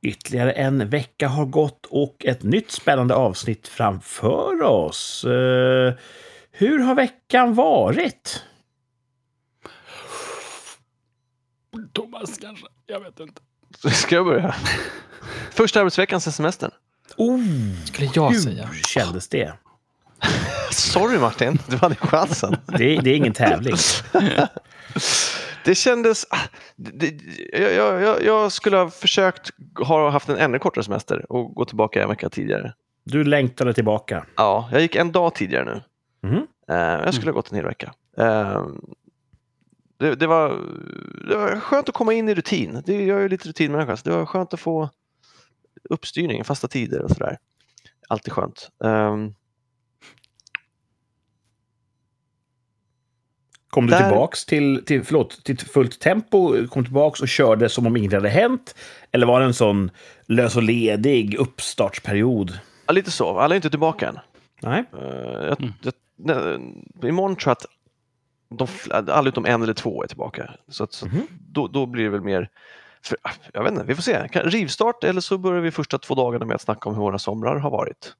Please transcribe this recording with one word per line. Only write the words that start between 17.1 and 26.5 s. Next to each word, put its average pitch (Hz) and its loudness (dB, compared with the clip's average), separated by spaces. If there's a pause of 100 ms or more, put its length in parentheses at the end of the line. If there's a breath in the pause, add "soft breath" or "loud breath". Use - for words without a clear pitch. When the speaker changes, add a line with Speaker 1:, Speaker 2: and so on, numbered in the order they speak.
Speaker 1:
Oh, 247 2 (460)
Speaker 2:
Skulle 135 -4
jag 156 4
Speaker 1:
hur 233 4
Speaker 2:
säga. 123 -4 (180)
Speaker 1:
kändes 90 -2
det? 85 -4 (580)
Speaker 3:
<laughs> - -2
Sorry, 214 2
Martin, 120 2
du 127 -2
hade 156 4
chansen. - 0 (100)
Speaker 1:
Det, 180 -4 (240)
det 127 2
är 135 6
ingen 135 2
tävling. 117 2
Speaker 3:
<laughs> - 2 (1200 loud breath)
Det 185 4
kändes, 233 2
ah, - -2 (380 loud breath)